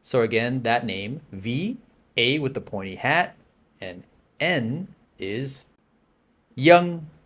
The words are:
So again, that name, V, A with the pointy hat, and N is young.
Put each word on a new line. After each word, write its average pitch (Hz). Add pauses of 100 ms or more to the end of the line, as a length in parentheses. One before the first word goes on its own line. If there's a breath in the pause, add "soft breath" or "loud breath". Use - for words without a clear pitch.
So -
again, 117
that 117
name, 104 (100)
V, 127 (380)
A 123
with 135
the -
pointy 95
hat, 156 (460)
and 90 (360)
N 156 (240)
is 127 (880)
young. 170 (180)